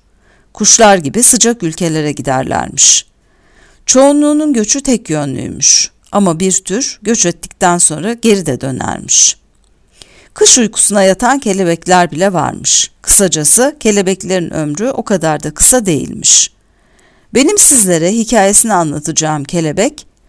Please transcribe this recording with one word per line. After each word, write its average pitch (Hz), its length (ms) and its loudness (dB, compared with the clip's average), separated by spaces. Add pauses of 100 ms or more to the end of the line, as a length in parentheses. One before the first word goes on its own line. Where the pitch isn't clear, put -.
(540)
Kuşlar 202 440 4
gibi 165 260 -2
sıcak 233 400 0
ülkelere 160 480 -4
giderlermiş. 131 960 -2 (800)
Çoğunluğunun 294 680 2
göçü 233 280 -2
tek 240 280 -2
yönlüymüş. - 800 -2 (200)
Ama 185 280 2
bir 190 120 0
tür - 500 -6
göç 214 240 0
ettikten 175 520 0
sonra 175 360 -2
geri 220 320 0
de 127 160 -4
dönermiş. - 760 -2 (920)
Kış - 240 2
uykusuna 208 460 0
yatan 233 360 2
kelebekler 180 720 0
bile 185 220 0
varmış. - 580 -2 (100)
Kısacası 196 760 0
kelebeklerin 185 760 -2
ömrü 156 360 -4
o 262 140 -6
kadar 160 400 -2
da 151 100 -6
kısa 254 320 0
değilmiş. - 680 -2 (800)
Benim 311 240 4
sizlere 185 540 2
hikayesini 214 640 2
anlatacağım 156 680 -2
kelebek, 165 640 -4 (220)